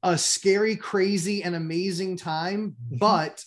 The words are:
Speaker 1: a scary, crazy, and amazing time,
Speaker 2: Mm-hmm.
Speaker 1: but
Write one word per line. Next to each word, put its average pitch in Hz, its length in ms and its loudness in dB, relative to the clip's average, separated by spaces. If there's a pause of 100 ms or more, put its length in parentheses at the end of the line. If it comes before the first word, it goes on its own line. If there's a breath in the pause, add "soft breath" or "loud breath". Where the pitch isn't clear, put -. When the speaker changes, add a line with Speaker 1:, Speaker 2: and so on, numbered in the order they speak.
Speaker 1:
a 175 160 4
scary, 208 560 2
crazy, 196 720 0
and 175 100 -2
amazing 175 640 -4
time, 175 580 -4 (120)
Speaker 2:
Mm-hmm. 123 120 -6
Speaker 1:
but 170 480 2